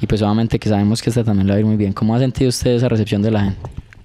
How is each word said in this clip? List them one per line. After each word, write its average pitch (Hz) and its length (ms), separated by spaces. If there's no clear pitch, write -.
Y - 60
pues, 104 140
obviamente, 107 380
que - 100
sabemos 104 320
que 123 100
esta 117 120
también 101 240
la 98 60
va 101 40
a - 40
ir 107 40
muy 107 120
bien. 101 160
¿Cómo 110 220
ha 120 40
sentido 131 300
usted 123 220
esa 123 180
recepción 107 320
de 110 100
la 104 140
gente? 98 160